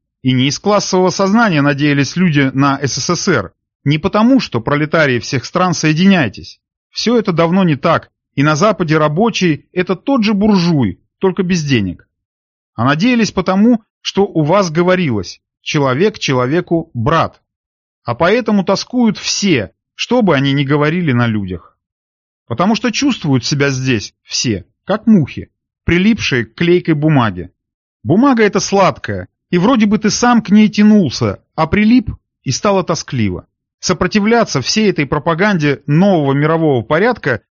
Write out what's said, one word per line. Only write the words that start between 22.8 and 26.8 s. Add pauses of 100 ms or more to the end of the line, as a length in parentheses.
чувствуют
себя
здесь (100)
все, (200)
как
мухи, (340)
прилипшие
к
клейкой